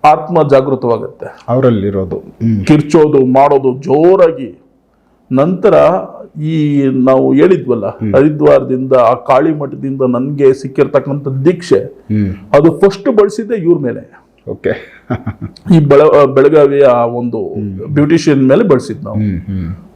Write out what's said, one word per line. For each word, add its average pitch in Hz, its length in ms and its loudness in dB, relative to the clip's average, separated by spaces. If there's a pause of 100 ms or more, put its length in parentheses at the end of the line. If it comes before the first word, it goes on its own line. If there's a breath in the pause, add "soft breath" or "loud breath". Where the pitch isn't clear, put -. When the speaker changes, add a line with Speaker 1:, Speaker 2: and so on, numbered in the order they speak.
Speaker 1:
ಆತ್ಮ 160 440 0
ಜಾಗೃತವಾಗತ್ತೆ. 131 1000 -4
Speaker 2:
ಅವರಲ್ಲಿರೋದು. 101 680 -2
ಹ್ಮ್. 110 500 -4
Speaker 1:
ಕಿರ್ಚೋದು, 151 600 2
ಮಾಡೋದು 135 560 2
ಜೋರಾಗಿ. 165 800 0 (720)
ನಂತರ 175 420 0 (680)
ಈ 151 420 -2 (100)
ನಾವು 131 400 2
ಹೇಳಿದ್ವಲ್ಲ, 135 540 0
Speaker 2:
ಹ್ಮ್. 107 280 -6
Speaker 1:
ಹರಿದ್ವಾರದಿಂದ 135 760 0
ಆ 123 220 2
ಕಾಳಿ 143 400 0
ಮಠದಿಂದ 139 540 -8
ನನ್ಗೆ 135 460 0
ಸಿಕ್ಕಿರ್ತಕ್ಕಂಥ 139 760 -4
ದೀಕ್ಷೆ, 165 500 0
Speaker 2:
ಹ್ಮ್. 104 560 -4 (180)
Speaker 1:
ಅದು 156 260 2
ಫಸ್ಟ್ 196 300 0
ಬಳಸಿದ್ದೆ 208 460 0
ಇವ್ರ 170 240 0
ಮೇಲೆ. - 460 -10 (260)
Speaker 2:
ಓಕೆ. - 600 -8
<laughs> - 640 -4
Speaker 1:
ಈ 156 100 4
ಬೆಳ-, 143 500 4
ಬೆಳಗಾವಿ 143 480 4
ಆ 120 220 4
ಒಂದು 117 500 -6
Speaker 2:
ಹ್ಮ್. 101 260 -10 (140)
Speaker 1:
ಬ್ಯೂಟಿಷಿಯನ್ 147 540 2
ಮೇಲೆ 185 160 2
ಬಳಸಿದ್ 123 400 -2
ನಾವು. 101 120 -10
Speaker 2:
ಹ್ಮ್, 101 240 -4
ಹ್ಮ್. 92 340 -8 (220)